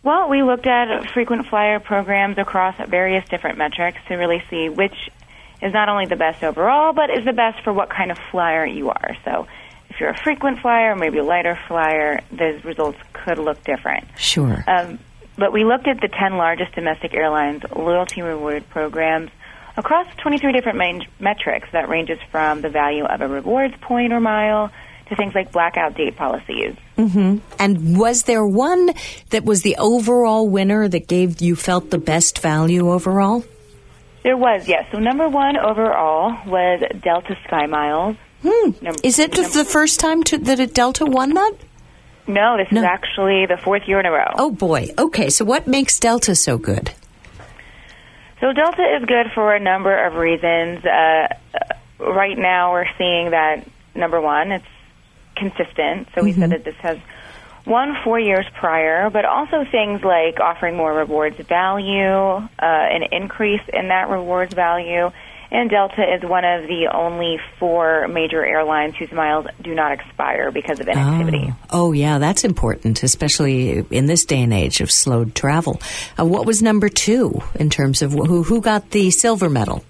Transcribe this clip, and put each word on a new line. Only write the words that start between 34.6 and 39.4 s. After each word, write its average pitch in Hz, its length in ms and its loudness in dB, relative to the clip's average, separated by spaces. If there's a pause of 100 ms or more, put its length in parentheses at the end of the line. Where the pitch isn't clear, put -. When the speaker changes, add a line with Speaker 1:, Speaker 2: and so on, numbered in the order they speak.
Speaker 1:
yes. 165 240 0
So 208 80 -4
number 269 280 2
one 277 300 2
overall 214 880 0
was 180 380 2 (180)
Delta 175 340 0 (140)
SkyMiles. 151 680 -2 (260)
Speaker 2:
Hmm. 403 260 4 (140)
Speaker 1:
Num- 170 200 -4
Speaker 2:
Is 262 140 4
it 311 180 2
Speaker 1:
num- 359 160 2